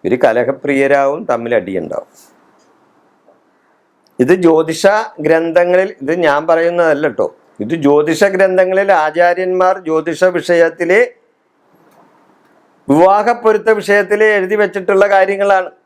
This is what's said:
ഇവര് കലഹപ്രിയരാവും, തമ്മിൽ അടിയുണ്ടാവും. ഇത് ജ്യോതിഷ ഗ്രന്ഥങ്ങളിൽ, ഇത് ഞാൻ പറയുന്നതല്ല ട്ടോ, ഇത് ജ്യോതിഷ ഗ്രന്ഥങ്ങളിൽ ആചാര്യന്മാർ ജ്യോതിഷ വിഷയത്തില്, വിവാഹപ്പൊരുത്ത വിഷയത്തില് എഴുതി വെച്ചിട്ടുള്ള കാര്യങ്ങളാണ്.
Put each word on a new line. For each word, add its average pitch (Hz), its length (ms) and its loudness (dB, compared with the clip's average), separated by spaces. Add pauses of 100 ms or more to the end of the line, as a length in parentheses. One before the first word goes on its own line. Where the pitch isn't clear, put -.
ഇവര് 120 200 -2
കലഹപ്രിയരാവും, 139 1000 0
തമ്മിൽ 117 300 -4
അടിയുണ്ടാവും. 92 520 -6 (2250)
ഇത് 139 140 2
ജ്യോതിഷ 160 520 0 (340)
ഗ്രന്ഥങ്ങളിൽ, 175 840 0
ഇത് 143 160 -4
ഞാൻ 156 280 0
പറയുന്നതല്ല 165 640 0
ട്ടോ, - 280 -6 (240)
ഇത് 107 80 -8
ജ്യോതിഷ 151 560 0
ഗ്രന്ഥങ്ങളിൽ 190 680 0
ആചാര്യന്മാർ 180 880 0
ജ്യോതിഷ 160 460 -4
വിഷയത്തില്, 175 840 0 (1800)
വിവാഹപ്പൊരുത്ത 208 840 2
വിഷയത്തില് 208 540 0
എഴുതി 208 300 0
വെച്ചിട്ടുള്ള 202 540 0
കാര്യങ്ങളാണ്. 196 640 0 (160)